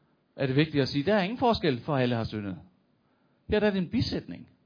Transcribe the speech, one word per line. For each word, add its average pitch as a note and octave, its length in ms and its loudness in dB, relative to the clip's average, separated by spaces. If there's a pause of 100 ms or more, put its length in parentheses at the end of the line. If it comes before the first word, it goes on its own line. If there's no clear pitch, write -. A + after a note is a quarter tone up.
(360)
er C3 120 -2
det C3 80 -2
vigtigt D3+ 260 4
at C3 80 2
sige, C#3+ 160 -2
der G3+ 100 4
er G3 80 2
ingen G#3+ 140 -4
forskel, F3 420 2
for C#3+ 180 -2
alle B2 180 2
har A2+ 80 -2
syndet. G2+ 360 -6 (880)
Her G#3+ 100 2
der G#3 80 4
er G#3 40 4
det G3 60 -2
en F3 120 -2
bisætning. - 600 -4 (160)